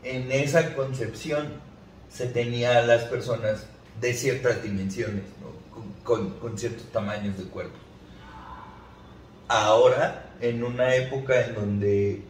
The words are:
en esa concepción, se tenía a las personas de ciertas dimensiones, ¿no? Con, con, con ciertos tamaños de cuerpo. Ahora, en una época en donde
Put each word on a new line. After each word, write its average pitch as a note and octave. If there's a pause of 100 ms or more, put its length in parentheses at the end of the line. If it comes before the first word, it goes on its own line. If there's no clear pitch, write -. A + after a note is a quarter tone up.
en B2+
esa C#3+
concepción, C#3 (640)
se -
tenía A#2+
a -
las A#2
personas A2 (320)
de B2
ciertas B2
dimensiones, G2+ (180)
¿no? - (240)
Con, - (360)
con, -
con A2
ciertos A2+
tamaños G2+
de F#2
cuerpo. F2+ (1700)
Ahora, A#2+ (100)
en A#2
una B2
época C3
en A#2
donde G2+